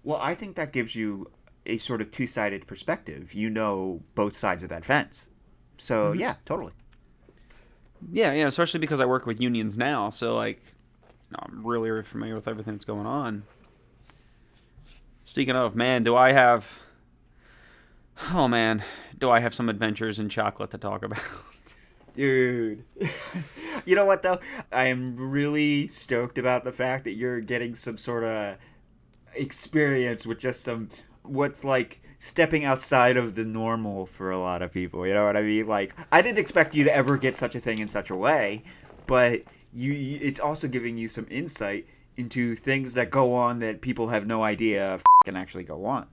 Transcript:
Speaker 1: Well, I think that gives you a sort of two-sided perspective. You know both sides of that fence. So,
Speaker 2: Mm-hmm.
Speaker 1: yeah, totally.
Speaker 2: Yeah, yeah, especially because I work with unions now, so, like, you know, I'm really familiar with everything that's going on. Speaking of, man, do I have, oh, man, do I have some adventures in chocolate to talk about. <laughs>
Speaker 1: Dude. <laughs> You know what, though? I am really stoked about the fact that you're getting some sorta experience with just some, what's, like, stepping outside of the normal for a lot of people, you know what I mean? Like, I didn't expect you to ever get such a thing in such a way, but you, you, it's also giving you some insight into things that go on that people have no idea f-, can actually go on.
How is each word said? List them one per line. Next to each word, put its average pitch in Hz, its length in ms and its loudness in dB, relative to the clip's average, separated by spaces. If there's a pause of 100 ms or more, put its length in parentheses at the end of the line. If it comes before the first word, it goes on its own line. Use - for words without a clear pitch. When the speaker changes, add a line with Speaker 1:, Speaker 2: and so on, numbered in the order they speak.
Speaker 1:
Well, 147 160 -4
I 151 140 -2
think 190 220 -12
that 151 180 -6
gives 117 220 -4
you 104 340 -6 (380)
a 113 100 -2
sort 113 240 -4
of 107 80 -6
two-sided 104 560 -4
perspective. - 720 -8
You 110 160 -2
know 95 500 -2 (140)
both 104 200 0
sides 90 280 -2
of 85 60 -12
that 85 140 -10
fence. - 440 -2 (500)
So, 107 360 0
Speaker 2:
Mm-hmm. 180 80 -2
Speaker 1:
yeah, - 140 -2 (120)
totally. - 260 -6 (1400)
Speaker 2:
Yeah, 180 220 2
yeah, 151 140 4
especially 165 320 0
because 151 200 0
I 131 60 6
work 127 220 2
with 113 120 -4
unions 113 380 0
now, 123 320 0
so, 117 260 -2
like, 110 280 -4 (680)
you - 80 -14
know, - 60 -10
I'm 110 240 -10
really 113 340 0
familiar 113 320 -8
with 107 140 -8
everything 107 260 -6
that's 101 120 -12
going 104 200 -6
on. 117 380 -4 (1800)
Speaking 131 300 -2
of, 117 200 0
man, 123 280 2
do 117 120 4
I 127 160 10
have, 123 480 6 (1500)
oh, 151 140 4
man, 110 340 2 (340)
do 131 140 0
I 117 120 8
have 117 120 0
some 117 160 -2
adventures 107 480 -2
in 107 100 -4
chocolate 104 440 -2
to 101 80 -12
talk 101 240 -6
about. 107 200 -6
<laughs> - 240 -14 (640)
Speaker 1:
Dude. 123 680 2 (160)
<laughs> 190 100 -2 (760)
You 185 100 4
know 202 100 6
what, 196 180 4
though? 180 160 2 (340)
I 127 140 2
am 127 280 -2
really 143 720 0
stoked 120 500 -4
about 123 280 2
the 127 80 -4
fact 131 320 -2
that 104 80 -4
you're 120 260 -4
getting 120 360 -4
some 117 220 -10
sorta 110 600 -4 (760)
experience 135 920 0
with 113 120 -6
just 127 240 -4
some, 113 280 -6 (340)
what's, 139 400 -4
like, 131 380 -2 (180)
stepping 156 460 2
outside 127 520 6
of 117 180 0
the 110 100 -2
normal 110 600 -4
for 92 260 -6
a 92 60 -2
lot 90 240 -2
of 87 120 -6
people, 90 340 -4
you 95 60 2
know 104 120 4
what 104 120 4
I 107 40 4
mean? 107 260 2
Like, 101 280 -2 (160)
I - 100 8
didn't 220 180 2
expect 151 360 2
you 147 80 4
to 143 100 6
ever 135 240 4
get 127 200 0
such 123 180 -4
a 120 60 -4
thing 110 180 -2
in 107 80 -4
such 104 220 -6
a 95 60 -4
way, 110 480 0 (440)
but 123 360 4 (300)
you, 127 200 -2
you, 143 280 -6
it's 135 200 -2
also 151 260 -2
giving 120 300 -4
you 113 100 -6
some 113 220 -10
insight 113 580 -6 (300)
into 120 380 -2
things 135 400 -2
that 120 160 0
go 131 220 4
on 120 260 2
that 113 220 -4
people 120 280 -2
have 107 180 0
no 110 160 0
idea 101 520 0
f-, 90 80 -10 (220)
can 95 120 -6
actually 92 260 -8
go 87 220 -10
on. 117 280 -2